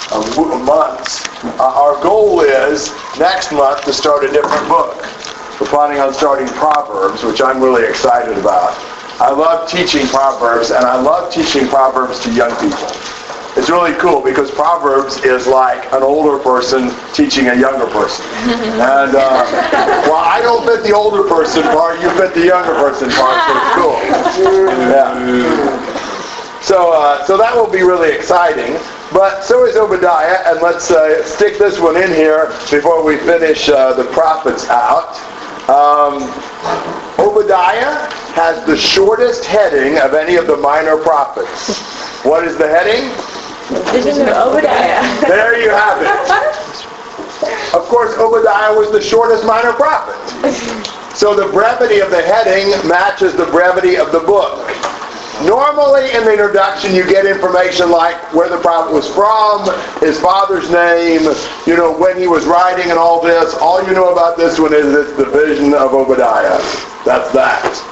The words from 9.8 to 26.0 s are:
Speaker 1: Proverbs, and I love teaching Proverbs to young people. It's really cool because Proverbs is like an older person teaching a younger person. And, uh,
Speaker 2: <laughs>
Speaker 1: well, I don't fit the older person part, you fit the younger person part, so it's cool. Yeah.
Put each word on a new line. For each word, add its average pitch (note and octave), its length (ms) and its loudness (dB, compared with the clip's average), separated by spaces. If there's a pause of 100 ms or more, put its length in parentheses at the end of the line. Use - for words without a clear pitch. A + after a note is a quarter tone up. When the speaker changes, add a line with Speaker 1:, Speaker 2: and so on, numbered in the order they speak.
Speaker 1:
Proverbs, A#2+ 640 0
and B2 140 2
I B2+ 160 2
love E3 320 0
teaching C#3+ 340 0
Proverbs C3 540 0
to A#2 120 -4
young A#2+ 260 0
people. G#2+ 300 -4 (680)
It's C3 120 -2
really E3+ 300 2
cool D#3 220 2
because C3 280 0
Proverbs D3 760 0
is B2+ 200 2
like C3 460 0
an C3+ 120 0
older C#3+ 380 0
person B2+ 480 0 (240)
teaching C3+ 360 2
a B2 60 0
younger C3 320 2
person. - 380 -4 (540)
And, C3+ 340 2
uh, C3+ 300 4 (580)
Speaker 2:
<laughs> C#3+ 60 2
Speaker 1:
well, D3+ 80 2
I F#3+ 260 2
don't A#3 240 0
fit A3+ 220 2
the G#3 80 4
older G#3 320 0
person D#3+ 360 0
part, D#3+ 380 0
you F3 100 0
fit F#3 220 0
the E3+ 120 2
younger F3 300 2
person C3+ 360 0
part, B2+ 340 2
so D4 140 0
it's - 160 0
cool. F4 920 0 (240)
Yeah. - 1700 -2